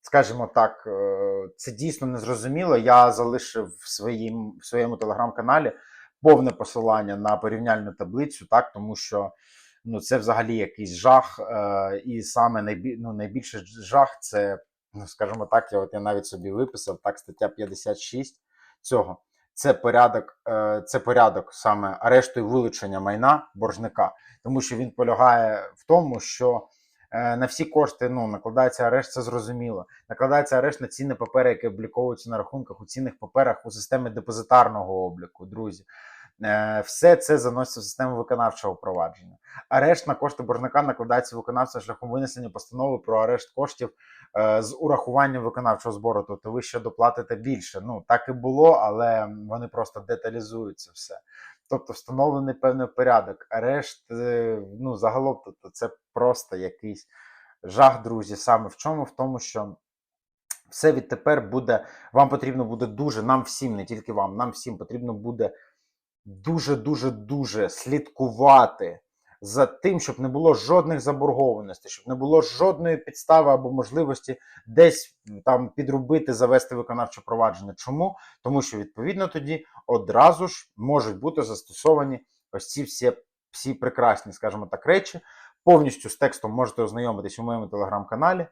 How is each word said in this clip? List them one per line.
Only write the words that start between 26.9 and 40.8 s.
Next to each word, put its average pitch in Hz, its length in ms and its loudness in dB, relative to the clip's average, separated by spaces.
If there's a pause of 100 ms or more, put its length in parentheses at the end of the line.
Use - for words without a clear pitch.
е, 120 260 -2
на 127 80 0
всі 156 200 -6
кошти, 147 440 0
ну, 123 180 -4
накладається 117 560 0
арешт, 127 280 0
це 131 100 -8
зрозуміло. 117 640 -8 (240)
Накладається 135 480 0
арешт 139 240 -2
на 127 60 -8
цінні 135 260 -8
папери, 127 360 2
які 117 180 -2
обліковуються 117 600 -6
на 113 80 -6
рахунках 117 440 -12
у 104 40 -18
цінних 131 340 -8
паперах 123 460 0
у 113 60 -12
системі 120 380 -4
депозитарного 107 960 2
обліку, 87 400 -14
друзі. 101 400 -12 (580)
Е, 107 420 -2
все 170 300 6
це 156 220 2
заноситься 123 420 -4
в 107 40 -14
систему 127 340 -6
виконавчого 117 580 -2
провадження. 90 600 -8 (320)
Арешт 147 380 2
на 143 80 -2
кошти 143 280 -6
боржника 123 380 0